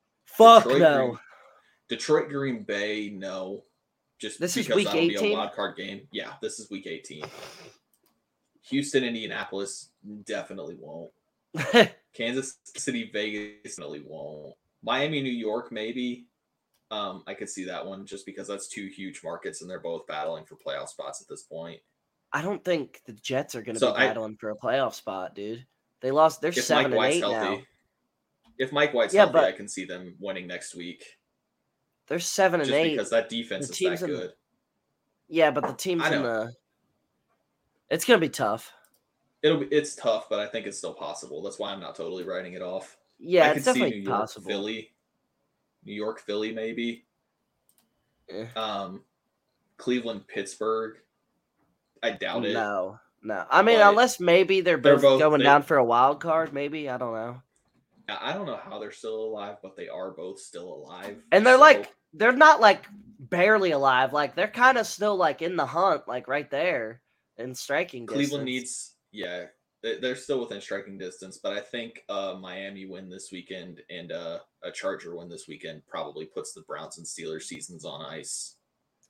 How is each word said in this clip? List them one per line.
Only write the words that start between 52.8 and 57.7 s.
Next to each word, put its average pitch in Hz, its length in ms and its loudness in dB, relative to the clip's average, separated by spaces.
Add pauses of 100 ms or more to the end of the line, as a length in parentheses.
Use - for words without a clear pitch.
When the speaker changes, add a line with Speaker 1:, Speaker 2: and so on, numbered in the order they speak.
Speaker 1:
no. 101 260 -6
I 156 120 6
mean, 226 180 6
Speaker 2:
But 202 100 10
Speaker 1:
unless 233 300 4
maybe 180 420 6
they're 170 160 4
Speaker 2:
they're 143 180 8
Speaker 1:
both 127 80 6
Speaker 2:
both, 135 160 8
Speaker 1:
going 151 200 6
Speaker 2:
they - 60 6
Speaker 1:
down 143 180 10
for 156 140 2
a 123 80 6
wild 127 340 6
card, 165 320 -2
maybe. 143 380 -6
I 127 80 -4
don't 120 160 -6
know. 120 280 -8 (680)